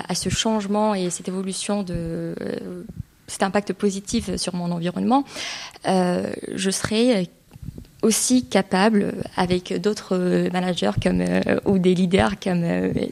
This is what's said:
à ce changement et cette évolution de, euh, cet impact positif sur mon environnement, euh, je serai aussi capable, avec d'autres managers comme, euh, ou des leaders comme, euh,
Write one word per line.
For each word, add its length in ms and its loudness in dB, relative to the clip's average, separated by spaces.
à 60 -2
ce 140 -2
changement 640 0
et 160 0
cette 160 -8
évolution 560 -4
de, 580 -4
euh, 440 -6
cet 160 -4
impact 300 0
positif 640 -2
sur 180 -4
mon 160 -2
environnement, 540 2
euh, 420 2
je 160 0
serai 600 2
aussi 440 2
capable, 680 2
avec 440 0
d'autres 720 0
managers 380 0
comme, 200 2
euh, 200 2
ou 140 4
des 160 4
leaders 380 4
comme, 220 0
euh, 280 0